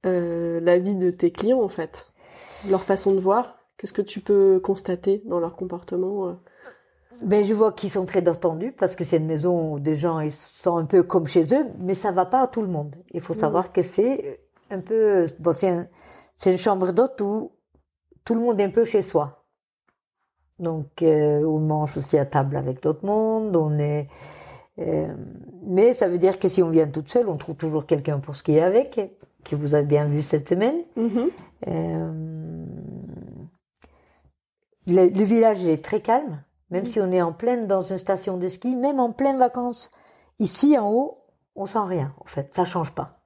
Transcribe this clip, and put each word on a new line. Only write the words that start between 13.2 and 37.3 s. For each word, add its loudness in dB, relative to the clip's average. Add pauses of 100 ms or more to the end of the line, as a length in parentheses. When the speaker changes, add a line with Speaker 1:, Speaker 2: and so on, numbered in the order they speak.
Speaker 2:
faut -6
Speaker 1:
Mm. -6
Speaker 2:
savoir 0
que 0
c'est -2 (280)
un -8
peu, 2 (140)
bon, 2
c'est 0
un, -2 (480)
c'est 2
une 2
chambre 2
d'hôte 2
où -4 (760)
tout 0
le 0
monde 0
est 4
un 0
peu 2
chez 2
soi. -4 (1120)
Donc, -6
euh, 4
on 0
mange 0
aussi 0
à 4
table -2
avec -6
d'autres -2
mondes, 0
on 2
est, -2 (720)
euh, -4 (500)
mais 4
ça 2
veut 0
dire 4
que 0
si 2
on 2
vient 4
toute -8
seule, 2
on -2
trouve -10
toujours -4
quelqu'un -2
pour -12
skier 2
avec, 2 (440)
que -6
vous 0
avez 4
bien 2
vu 0
cette -2
semaine. 2 (200)
Speaker 1:
Mhm. 0 (380)
Speaker 2:
Euh, -6 (2250)
le, 6
le 2
village 4
est 0
très -4
calme, -2 (260)
même -4
Speaker 1:
Mhm. -6
Speaker 2:
si -2
on 0
est 2
en 0